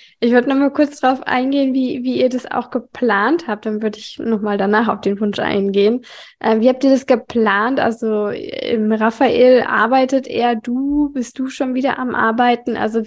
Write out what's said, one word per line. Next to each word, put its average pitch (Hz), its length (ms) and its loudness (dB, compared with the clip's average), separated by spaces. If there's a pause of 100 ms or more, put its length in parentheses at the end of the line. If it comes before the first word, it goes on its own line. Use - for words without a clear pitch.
(200)
ich 233 120 2
würd 247 140 4
noch 269 100 0
mal 277 160 2
kurz 294 280 0
drauf 262 240 0
eingehen, 269 500 0
wie, 254 280 -2
wie 247 180 -2
ihr 247 100 2
das 254 200 -6
auch - 200 -6
geplant 233 760 -2
habt. 214 200 -6
Dann 214 160 -4
würd 214 160 -4
ich - 200 -16
noch 220 220 -2
mal 208 180 -2
danach 208 300 2
auf 202 140 -4
den 202 180 -2
Wunsch 208 180 -2
eingehen. 202 640 0 (380)
Ähm, 220 220 2
wie 247 80 4
habt 254 140 0
ihr 269 60 4
das 269 160 2
geplant? 233 760 0
Also, 220 500 -2
ähm, - 600 -4
Raphael, 233 720 4
arbeitet 262 640 2
er? 240 280 0
Du? 277 560 -2
Bist 254 260 -6
du 262 100 -4
schon 262 260 -4
wieder 262 240 0
am 254 160 -4
Arbeiten? 240 600 0
Also, 214 300 -2